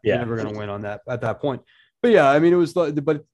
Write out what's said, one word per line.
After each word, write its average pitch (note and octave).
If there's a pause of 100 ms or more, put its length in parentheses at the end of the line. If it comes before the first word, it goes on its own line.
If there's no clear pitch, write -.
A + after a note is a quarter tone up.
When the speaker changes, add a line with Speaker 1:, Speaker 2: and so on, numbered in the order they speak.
Speaker 1:
Yeah. G#2
Speaker 2:
you're A#2+
never A#2
gonna G#2+
win G#2
on G2+
that, G#2
at A#2+
that A2
point. C#3 (400)
But A#3+
yeah, D#3
I C#3+
mean, E3+
it F3+
was, E3+
like, D#3+ (100)
but D3+ (100)